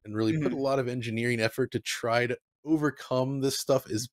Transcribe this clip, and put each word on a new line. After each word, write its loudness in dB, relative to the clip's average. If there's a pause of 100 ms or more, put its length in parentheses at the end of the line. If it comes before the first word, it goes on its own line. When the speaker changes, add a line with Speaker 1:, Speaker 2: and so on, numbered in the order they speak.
Speaker 1:
and -10
really 2
put 0
a -4
Speaker 2:
Mm-hmm. -2
Speaker 1:
lot 2
of 0
engineering -2
effort 0
to -2
try 0
to -4 (260)
overcome 0
this 0
stuff 0
as -4